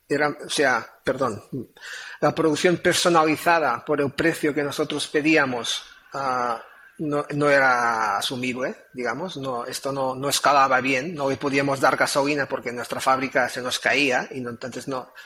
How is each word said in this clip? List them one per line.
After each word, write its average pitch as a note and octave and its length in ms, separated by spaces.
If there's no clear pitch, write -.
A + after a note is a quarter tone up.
era, D3 200
o D#3 200
sea, B2+ 360
perdón, B2+ 380
la D3 160
producción D#3+ 420
personalizada D#3+ 1080
por C#3+ 160
el C#3 100
precio D#3 420
que D3 100
nosotros C#3+ 440
pedíamos, C#3+ 760
ah, B2+ 480
no, D3 240
no D3 120
era A#2+ 720
asumible, B2+ 580
digamos, C3 460
no, B2+ 300
esto C3+ 240
no, C3+ 240
no C#3 140
escalaba C3 520
bien, C3+ 320
no C#3+ 160
le C3 80
podíamos C#3 420
dar C#3+ 160
gasolina C#3+ 520
porque A#2+ 240
nuestra B2 280
fábrica C3 500
se B2+ 120
nos B2 160
caía C3 540
y C3 100
no, A#2+ 80
entonces A#2+ 380
no, B2+ 260